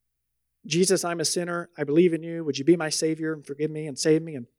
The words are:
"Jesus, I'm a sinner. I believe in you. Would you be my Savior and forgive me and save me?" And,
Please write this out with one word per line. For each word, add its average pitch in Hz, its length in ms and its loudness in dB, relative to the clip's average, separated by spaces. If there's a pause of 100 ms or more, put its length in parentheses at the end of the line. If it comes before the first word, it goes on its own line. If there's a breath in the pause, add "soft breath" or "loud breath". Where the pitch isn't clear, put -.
(680)
"Jesus, 180 360 2
I'm 170 160 -4
a 156 60 0
sinner. 175 500 -4
I 151 80 -4
believe 165 300 4
in 160 80 -2
you. 165 220 -8
Would 135 160 -2
you 135 40 -4
be 170 140 6
my 156 120 -2
Savior 160 440 -2
and 147 100 -12
forgive 147 280 -6
me 156 160 -6
and 131 100 -8
save 160 240 4
me?" 160 140 -10
And, 120 100 -10 (140)